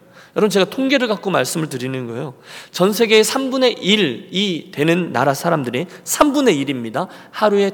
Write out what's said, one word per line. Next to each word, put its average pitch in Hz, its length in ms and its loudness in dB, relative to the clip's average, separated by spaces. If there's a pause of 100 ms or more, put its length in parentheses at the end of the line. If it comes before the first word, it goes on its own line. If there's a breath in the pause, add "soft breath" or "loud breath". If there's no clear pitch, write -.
(360 soft breath)
여러분, 196 140 2
제가 185 200 2
통계를 262 380 0
갖고 196 220 -4
말씀을 151 380 -2
드리는 131 380 -8
거예요. 123 280 -10 (380 loud breath)
전 196 200 2
세계의 220 300 4
삼분의 262 520 0
일이 180 960 -2
되는 160 400 0
나라 135 220 2
사람들이, 139 520 -2 (180 loud breath)
삼분의 269 540 2
일입니다. 135 500 -4 (220 loud breath)
하루에 202 440 0